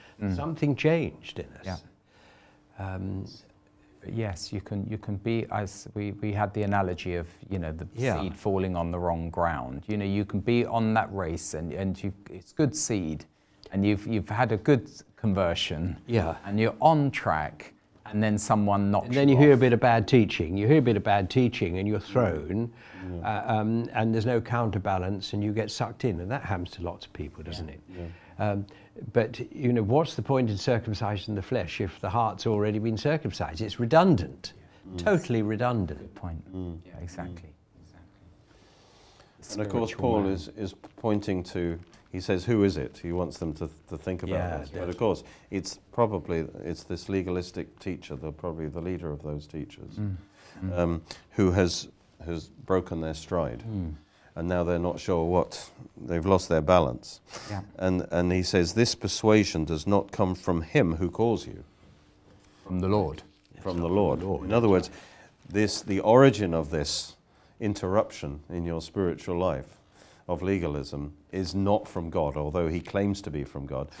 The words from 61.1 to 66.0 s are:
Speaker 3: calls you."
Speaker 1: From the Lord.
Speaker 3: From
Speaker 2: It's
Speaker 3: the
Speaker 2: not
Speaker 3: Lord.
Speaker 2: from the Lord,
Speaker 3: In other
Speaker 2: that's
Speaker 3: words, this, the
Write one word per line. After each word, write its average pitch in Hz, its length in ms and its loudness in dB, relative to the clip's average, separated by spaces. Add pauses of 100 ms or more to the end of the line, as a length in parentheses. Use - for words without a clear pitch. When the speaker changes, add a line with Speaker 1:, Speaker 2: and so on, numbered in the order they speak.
Speaker 3:
calls 113 360 0
you." 92 160 -14 (1040)
Speaker 1:
From 92 140 -4
the 95 80 0
Lord. 98 340 0 (380)
Speaker 3:
From 95 120 -4
Speaker 2:
It's 87 100 -2
Speaker 3:
the 85 60 0
Speaker 2:
not - 40 0
Speaker 3:
Lord. 90 280 4
Speaker 2:
from 92 80 -6
the 95 60 -2
Lord, 76 100 -4
Speaker 3:
In 95 80 -4
other 117 160 4
Speaker 2:
that's 92 200 4
Speaker 3:
words, - 20 -20 (580)
this, 101 340 0
the 98 180 -2